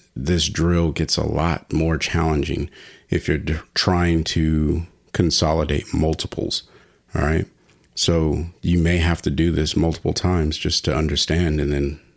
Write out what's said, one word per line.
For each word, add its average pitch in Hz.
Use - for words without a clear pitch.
this 78
drill 85
gets -
a 76
lot 76
more 80
challenging 78
if -
you're 80
d-, 78
trying 87
to 80
consolidate 78
multiples, -
all -
right? 78
So 80
you 87
may 85
have 82
to -
do 80
this 78
multiple 82
times 82
just -
to 71
understand, 78
and 71
then 71